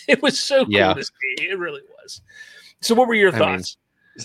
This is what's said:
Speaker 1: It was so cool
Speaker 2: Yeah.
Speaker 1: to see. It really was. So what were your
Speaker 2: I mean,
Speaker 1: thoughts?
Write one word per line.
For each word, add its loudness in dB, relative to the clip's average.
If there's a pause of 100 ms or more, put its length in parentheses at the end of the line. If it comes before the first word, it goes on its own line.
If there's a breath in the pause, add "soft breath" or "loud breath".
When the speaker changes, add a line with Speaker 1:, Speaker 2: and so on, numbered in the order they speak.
Speaker 1:
It 4
was 0
so 2
cool -4
Speaker 2:
Yeah. 4
Speaker 1:
to -10
see. -12 (400)
It -8
really -10 (180)
was. -20 (580 loud breath)
So 0
what 4
were -2
your 4
Speaker 2:
I 2
mean, 0
Speaker 1:
thoughts? -12 (480)